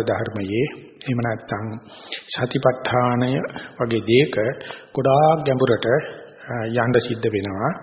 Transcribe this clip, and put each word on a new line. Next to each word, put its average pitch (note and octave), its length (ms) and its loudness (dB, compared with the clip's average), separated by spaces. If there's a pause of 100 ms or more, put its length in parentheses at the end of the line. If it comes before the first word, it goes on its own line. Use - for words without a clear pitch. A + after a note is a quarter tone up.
ධර්මයේ G#2 600 -2 (320)
එහෙම A#2+ 220 -4
නැත්නම් A2 480 -4 (580)
සතිපට්ඨානය B2 1040 0 (440)
වගේ A#2 260 0
දේක A#2 340 4 (540)
ගොඩාක් D3 520 4
ගැඹුරට, B2+ 440 2 (580)
ආ, A#2+ 200 -6 (140)
යන්න A#2+ 200 2
සිද්ධ A2+ 300 0
වෙනවා. G2+ 420 -2 (140)